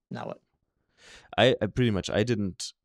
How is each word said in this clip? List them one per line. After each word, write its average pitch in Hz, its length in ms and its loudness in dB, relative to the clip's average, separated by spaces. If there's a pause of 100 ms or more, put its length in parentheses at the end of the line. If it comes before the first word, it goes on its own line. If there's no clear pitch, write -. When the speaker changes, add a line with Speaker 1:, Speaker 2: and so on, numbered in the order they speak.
(120)
Speaker 1:
know - 200 -10
it. - 100 -14 (960)
Speaker 2:
I, 120 240 6
I - 60 -2
pretty 117 240 0
much, 98 200 -2
I 101 100 2
didn't, 107 520 -2 (120)